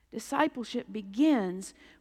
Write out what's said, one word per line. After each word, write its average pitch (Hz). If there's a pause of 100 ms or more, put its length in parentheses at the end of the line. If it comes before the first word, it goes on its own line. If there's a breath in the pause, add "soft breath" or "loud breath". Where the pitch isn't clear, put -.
(120)
Discipleship 262
begins 196 (280 loud breath)